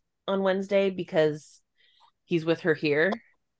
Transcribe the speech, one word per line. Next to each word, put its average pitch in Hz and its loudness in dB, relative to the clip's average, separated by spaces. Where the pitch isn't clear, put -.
on 196 0
Wednesday 196 0
because 160 -2
he's 165 -2
with 160 -2
her 165 2
here. 156 0